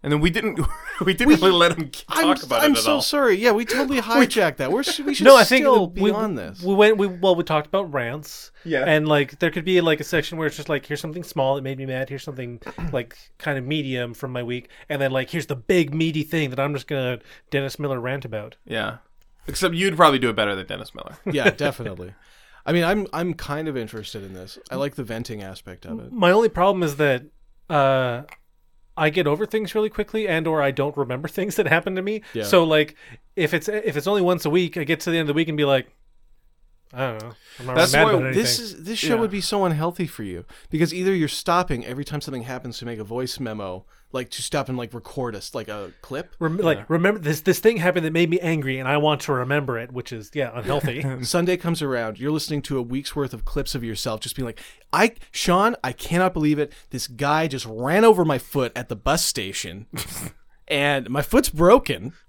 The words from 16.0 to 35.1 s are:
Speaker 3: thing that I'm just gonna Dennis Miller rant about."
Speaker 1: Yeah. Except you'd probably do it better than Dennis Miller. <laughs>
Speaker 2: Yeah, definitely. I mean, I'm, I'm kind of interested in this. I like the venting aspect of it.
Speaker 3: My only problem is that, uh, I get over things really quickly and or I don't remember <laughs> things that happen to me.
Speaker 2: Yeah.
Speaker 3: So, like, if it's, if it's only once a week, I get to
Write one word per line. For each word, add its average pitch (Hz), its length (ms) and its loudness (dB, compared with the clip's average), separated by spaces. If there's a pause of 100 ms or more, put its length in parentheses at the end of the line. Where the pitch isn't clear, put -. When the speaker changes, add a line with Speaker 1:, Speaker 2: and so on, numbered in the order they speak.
Speaker 3:
thing 151 280 -2
that 123 100 -6
I'm 147 140 -2
just 135 120 -8
gonna 127 320 -4 (320)
Dennis 139 300 -4
Miller 139 200 -4
rant 127 240 -6
about." 110 300 -10 (100)
Speaker 1:
Yeah. 110 340 -6 (500)
Except 175 260 -2
you'd 180 220 0
probably 151 240 6
do 123 100 2
it 104 60 -4
better 104 180 0
than 95 120 -8
Dennis 98 280 -12
Miller. - 260 -16
<laughs> - 60 -12
Speaker 2:
Yeah, 127 240 0
definitely. 98 640 -8 (500)
I - 80 -2
mean, 170 120 2
I'm, 196 280 0
I'm 165 220 -4
kind 156 320 -8
of 143 100 -6
interested 107 460 -10
in 95 120 -16
this. 92 260 -18 (100)
I 135 60 -8
like 139 180 -6
the 139 100 -10
venting 113 380 -8
aspect 95 440 -16
of - 120 -10
it. - 140 -16
Speaker 3:
My 196 180 4
only 220 200 6
problem 185 340 2
is 143 120 -2
that, 139 280 2 (440)
uh, 135 540 2 (720)
I 156 160 2
get 156 180 0
over 156 180 0
things 214 300 -4
really 214 140 0
quickly 214 360 -4
and 165 220 0
or 156 120 2
I 139 120 2
don't 139 240 -2
remember 131 320 -4
<laughs> - 100 -8
things 196 160 -2
that 185 140 2
happen 165 260 2
to 185 80 -4
me. 208 200 -4 (120)
Speaker 2:
Yeah. 110 80 -4
Speaker 3:
So, 165 220 6
like, 156 320 2 (400)
if 165 180 0
it's, 170 140 -2
if 208 280 -2
it's 147 120 -2
only 202 140 2
once 180 220 2
a 151 60 0
week, 175 260 0
I 175 60 -4
get 156 180 0
to - 100 -4